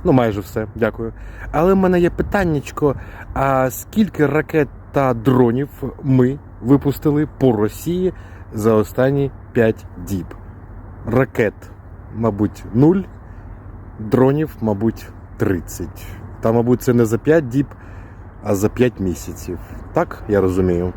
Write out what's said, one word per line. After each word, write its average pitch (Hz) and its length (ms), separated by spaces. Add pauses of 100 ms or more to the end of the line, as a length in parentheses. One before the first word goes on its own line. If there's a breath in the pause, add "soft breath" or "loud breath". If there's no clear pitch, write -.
Ну, - 80
майже 117 300
все, 110 340
дякую. 113 380 (380 loud breath)
Але 170 220
в 196 40
мене 185 220
є 175 100
питаннячко: 151 880 (380 loud breath)
а 131 360
скільки 160 560
ракет 151 420 (240)
та 135 220
дронів 123 560 (340)
ми 131 360 (220)
випустили 143 640 (120)
по 131 120
Росії 165 640 (400 loud breath)
за 110 200
останні 131 580 (200)
п'ять 113 340 (220)
діб? 87 180 (800)
Ракет, 113 480 (600)
мабуть, 107 580
нуль, 156 280 (960 loud breath)
дронів, 131 640
мабуть, 110 480 (280)
тридцять. - 840 (200)
Та, 113 100
мабуть, 117 300
це 127 120
не 120 120
за 110 120
п'ять 151 300
діб, 135 200 (760 loud breath)
а 104 120
за 101 140
п'ять 120 300
місяців. 90 600 (340 loud breath)
Так, - 340
я 101 140
розумію. 90 560